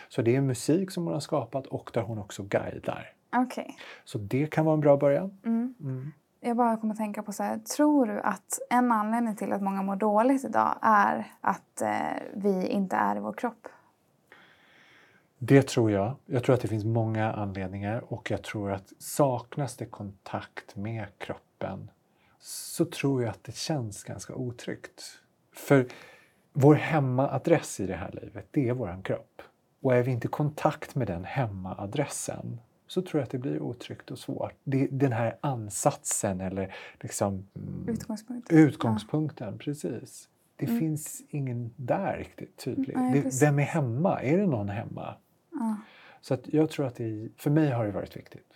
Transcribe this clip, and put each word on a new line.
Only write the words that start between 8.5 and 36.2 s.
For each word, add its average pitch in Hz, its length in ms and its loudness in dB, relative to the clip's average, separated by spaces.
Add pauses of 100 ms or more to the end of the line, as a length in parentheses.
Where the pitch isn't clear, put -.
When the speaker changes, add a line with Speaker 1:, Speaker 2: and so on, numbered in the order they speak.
Speaker 2:
en 247 220 6
anledning 220 440 0
till 202 160 -2
att 202 100 0
många 196 200 0
mår 196 140 -2
dåligt 220 480 4
idag 220 380 4
är 220 420 6 (160)
att, - 420 -2
eh, 107 80 2 (440)
vi 190 320 0
inte 190 300 0
är 104 200 2
i - 40 -4
vår 107 120 -4
kropp? - 360 -8 (1700)
Speaker 1:
Det 135 240 8
tror 117 280 4
jag. 101 240 2 (120)
Jag 123 180 -2
tror 135 100 6
att 117 60 2
det - 80 -4
finns 110 160 -2
många 110 480 0
anledningar 98 800 -6
och - 180 -8
jag 101 120 -2
tror 101 300 -4
att 95 260 -8
saknas 131 800 -2
det 117 100 -10
kontakt - 920 -12
med 107 300 -6 (120)
kroppen - 720 -10 (520)
så - 420 -4
tror 139 380 -2
jag 113 80 -2
att - 140 -12
det 117 120 -12
känns 120 480 -6
ganska - 300 -12
otryggt. - 680 -10 (500)
För 135 340 4 (680)
vår 147 220 8
hemmaadress 139 1080 2
i 98 60 -2
det 92 80 -2
här 95 160 -8 (120)
livet, 101 280 -14
det 135 180 2
är 120 40 2
våran 123 300 -4
kropp. - 400 -6 (400)
Och 127 120 4
är 123 80 6
vi 123 80 0
inte 117 160 -2
i - 40 -4
kontakt - 640 0
med 131 120 0
den 87 180 -4
hemmaadressen 101 1400 -4 (260)
så - 160 -4
tror 160 180 0
jag 127 40 0
att - 60 -10
det 135 80 -4
blir 143 240 -4
otryggt - 480 -10
och - 80 -10
svårt. - 340 -6 (120)
Det, 135 260 2
den 135 220 2
här 117 280 0
ansatsen 110 1000 -2